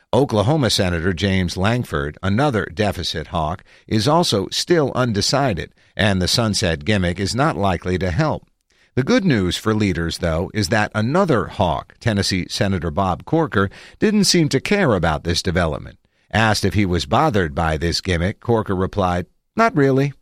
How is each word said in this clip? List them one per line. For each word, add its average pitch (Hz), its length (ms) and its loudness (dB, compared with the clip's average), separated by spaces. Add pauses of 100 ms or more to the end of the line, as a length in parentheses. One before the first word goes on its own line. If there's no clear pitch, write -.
(140)
Oklahoma 120 560 2
Senator 90 440 0
James 92 420 0
Lankford, 90 680 -2
another 107 440 0
deficit 87 640 -4
hawk, 80 360 -4 (240)
is 107 180 0
also 151 460 2
still 156 440 0
undecided, 120 760 -2 (220)
and 95 260 0
the 87 60 2
sunset 95 560 0
gimmick 90 380 0
is 98 120 -2
not 139 220 0
likely 92 440 -2
to 90 120 -2
help. 123 380 -2 (460)
The 127 80 2
good 208 200 2
news 104 320 2
for 107 180 -2
leaders, 90 440 0
though, 85 360 -2
is 107 140 -2
that 107 260 0
another 127 520 0
hawk, - 560 -2
Tennessee 98 480 0
Senator 92 420 -2
Bob 90 320 -2
Corker, 131 460 0 (300)
didn't 208 260 4
seem 160 240 4
to 131 100 0
care 190 360 2
about 80 280 0
this 87 180 -2
development. 80 560 -2 (360)
Asked 107 320 2
if 92 80 0
he 101 120 2
was 87 200 0
bothered 104 500 0
by 80 220 0
this 80 240 -2
gimmick, 90 400 -2
Corker 107 340 0
replied, 92 520 -2 (280)
"Not 226 220 2
really." 139 340 4 (100)